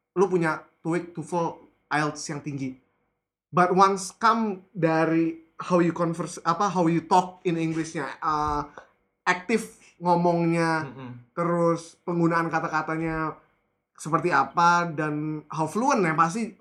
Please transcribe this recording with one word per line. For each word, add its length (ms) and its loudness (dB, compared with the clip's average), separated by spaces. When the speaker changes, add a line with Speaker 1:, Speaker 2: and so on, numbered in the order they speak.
Speaker 1:
lu 100 4
punya 300 0
toeic, 320 -4
toefl, 460 -4
ielts 400 -2
yang 100 -8
tinggi. 380 -8
But 240 2
once 400 2
come 560 0
dari 720 0
how 220 2
you 100 4
converse, 540 -4
apa, 240 0
how 160 2
you 180 2
talk 400 0
in 140 0
English-nya, 480 -4
uh, 420 -2
active 400 0
ngomongnya, 840 2
Speaker 2:
Mm-mm. 260 -14
Speaker 1:
terus 680 -2
penggunaan 460 0
kata-katanya 880 -4
seperti 380 -2
apa, 580 4
dan 580 -4
how 180 -4
fluent 340 0
ya, 160 2
pasti 460 0